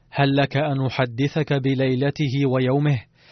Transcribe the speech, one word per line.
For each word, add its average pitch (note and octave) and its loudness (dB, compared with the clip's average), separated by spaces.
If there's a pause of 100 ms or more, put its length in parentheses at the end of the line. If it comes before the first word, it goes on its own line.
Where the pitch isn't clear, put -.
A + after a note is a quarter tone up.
(120)
هل C#3 2
لك C#3 0
أن C#3 0
أحدثك C3 -2
بليلته C3+ 0
ويومه؟" C3 2 (320)